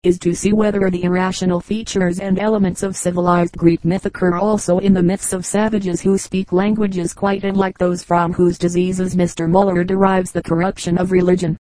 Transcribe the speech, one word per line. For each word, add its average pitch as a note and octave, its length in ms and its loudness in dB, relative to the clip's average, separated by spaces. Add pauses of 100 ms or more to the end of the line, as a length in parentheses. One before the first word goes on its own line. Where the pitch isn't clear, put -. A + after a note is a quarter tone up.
is F3+ 160 2
to F3 140 -2
see G3 200 0
whether G3+ 360 2
the F3+ 140 -4
irrational F3+ 560 0
features F#3+ 600 -2
and F#3+ 200 0
elements G3+ 440 0
of F#3+ 120 -4
civilized F3 640 0
Greek E3+ 260 2
myth F3 220 -2
occur F3+ 320 0
also G3+ 420 0
in G3 140 2
the F#3 100 2
myths F#3+ 300 0
of F#3 120 -6
savages G3+ 540 -2
who G3 180 0
speak - 360 -4
languages F#3+ 600 0
quite G3 300 -2
unlike G3 340 -2
those F3+ 240 0
from E3+ 300 0
whose F3 260 2
diseases F3+ 580 -2
Mister E3+ 320 0
Muller F3+ 360 2
derives F#3+ 480 0
the F3 120 -4
corruption F3 540 -2
of F3+ 140 0
religion. F3+ 460 2 (140)